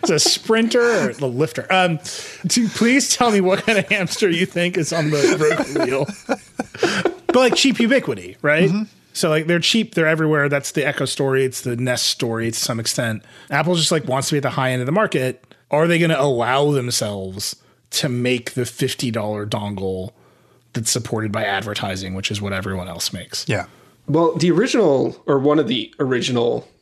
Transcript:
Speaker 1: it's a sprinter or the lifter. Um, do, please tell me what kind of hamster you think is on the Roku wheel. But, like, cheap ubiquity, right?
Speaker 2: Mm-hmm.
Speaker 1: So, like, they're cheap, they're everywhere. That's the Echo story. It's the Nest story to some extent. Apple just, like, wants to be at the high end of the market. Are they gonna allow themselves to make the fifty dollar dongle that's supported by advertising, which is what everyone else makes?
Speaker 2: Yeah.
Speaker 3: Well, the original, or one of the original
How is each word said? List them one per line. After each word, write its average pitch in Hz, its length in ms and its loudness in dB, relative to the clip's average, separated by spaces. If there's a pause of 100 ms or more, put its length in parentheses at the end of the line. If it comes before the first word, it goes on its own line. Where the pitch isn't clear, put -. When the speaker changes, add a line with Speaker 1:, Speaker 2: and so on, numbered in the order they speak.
Speaker 1:
it's 330 80 0
a 156 80 4
sprinter 226 640 2 (300)
or - 20 -8
the 139 160 -4
lifter. 131 440 -4
Um, 180 280 2 (460)
do, 226 220 2
please 247 480 2
tell 240 140 4
me 208 100 4
what 185 240 2
kind 220 140 4
of 180 100 -2
hamster 202 400 0
you 170 180 2
think 175 300 -2
is 165 160 -2
on 156 180 0
the 147 280 4
Roku 151 460 0
wheel. 135 220 0 (1200)
But, - 80 2
like, 247 180 6
cheap 262 240 2
ubiquity, 208 640 0
right? 156 280 4
Speaker 2:
Mm-hmm. 208 120 -2 (300)
Speaker 1:
So, - 180 0
like, 156 160 2
they're 170 120 2
cheap, 220 360 0
they're 165 120 2
everywhere. 156 420 2
That's 139 240 -2
the 143 140 0
Echo 143 180 -2
story. 135 400 0
It's 123 180 -4
the 120 140 -4
Nest 123 300 -2
story 113 440 -2
to 113 80 -6
some 117 200 -4
extent. 113 440 -4 (280)
Apple 151 240 2
just, 160 160 0
like, 156 160 0
wants 131 220 -2
to 156 60 0
be 147 40 2
at 135 60 -2
the 127 60 0
high 131 200 0
end 127 100 -2
of 123 60 -2
the 143 60 -2
market. 156 520 0 (260)
Are 156 160 4
they 170 120 4
gonna 165 200 4
allow 135 520 2
themselves 104 840 -4 (340)
to - 180 -2
make 123 440 -2
the 123 120 -2
fifty 131 460 -4
dollar 107 340 -4
dongle 98 680 -4 (600)
that's 113 180 -4
supported 110 420 -4
by 107 120 -2
advertising, 95 680 -4
which 95 160 -6
is 104 100 -6
what 98 140 -4
everyone 95 340 -6
else 85 240 -8
makes? - 360 -12
Speaker 2:
Yeah. 95 180 -2 (400)
Speaker 3:
Well, 160 300 2
the 175 140 2
original, 160 760 2
or 139 120 2
one 147 200 4
of 139 100 0
the 110 320 -4
original 123 680 0 (160)